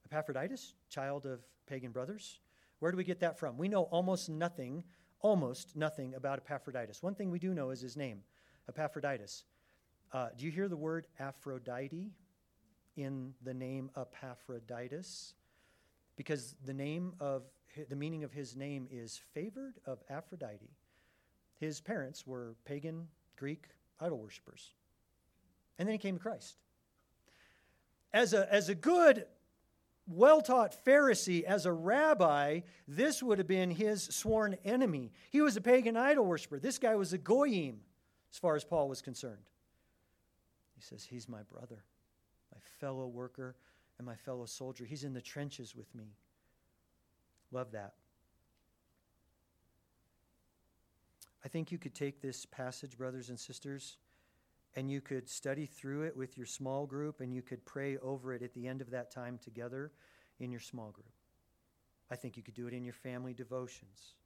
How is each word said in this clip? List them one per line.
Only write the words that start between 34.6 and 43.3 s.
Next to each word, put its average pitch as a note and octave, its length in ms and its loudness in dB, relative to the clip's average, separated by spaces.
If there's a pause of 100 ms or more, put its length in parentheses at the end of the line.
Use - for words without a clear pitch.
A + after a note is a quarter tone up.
enemy. G3 460 2 (200)
He C#4+ 100 6
was C#4 160 6
a - 40 0
pagan A#3 360 6
idol C4 280 6
worshiper. D3+ 360 0
This B3 180 -2
guy A3+ 160 4
was F#3+ 180 2
a F#3 60 -2
goyim, F3+ 640 4 (520)
as - 60 -16
far D#3+ 160 4
as D3 100 0
Paul D3+ 240 2
was C3 140 -6
concerned. A#2 480 -10 (1300)
He A#2+ 40 -20
says, - 220 -16
"He's A#2+ 260 -12
my G#2+ 140 -12
brother, A2+ 420 -18 (680)
my - 80 -20 (180)
fellow C3 300 -6
worker, B2+ 480 -10 (420)